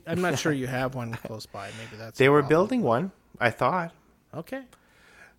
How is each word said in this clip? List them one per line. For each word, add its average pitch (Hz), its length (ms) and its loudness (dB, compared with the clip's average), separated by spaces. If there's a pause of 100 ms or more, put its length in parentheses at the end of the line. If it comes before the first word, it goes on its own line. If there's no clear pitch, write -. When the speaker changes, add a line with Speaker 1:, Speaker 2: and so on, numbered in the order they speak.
Speaker 1:
I'm 170 140 -2
not 175 180 0
sure 160 140 0
you 131 160 -4
have 131 260 -4
one 117 200 -8
close 113 320 -12
by. 101 220 -12 (100)
Maybe 113 220 -16
that's 110 180 -16
Speaker 2:
they 131 80 8
Speaker 1:
a 135 40 8
Speaker 2:
were 147 120 8
Speaker 1:
problem. 139 60 -4
Speaker 2:
building 202 340 2
one, 143 280 0 (300)
I 117 100 4
thought. 165 420 -2 (400)
Speaker 1:
Okay. 262 300 -12 (760)